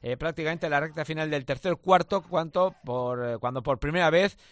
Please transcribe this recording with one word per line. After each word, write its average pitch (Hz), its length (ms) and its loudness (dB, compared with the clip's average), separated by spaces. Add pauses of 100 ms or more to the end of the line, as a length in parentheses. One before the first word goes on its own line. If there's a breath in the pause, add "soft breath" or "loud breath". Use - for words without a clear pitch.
eh, 123 160 -4
prácticamente 160 520 -4
la 143 100 2
recta 151 260 -4
final 156 240 -4
del 147 160 -2
tercer 160 320 -2
cuarto, 185 440 2
cuando 175 600 0
por, 123 420 -4
eh, 117 140 -4
cuando 123 220 -4
por 131 180 -2
primera 160 300 2
vez 185 280 4 (140 soft breath)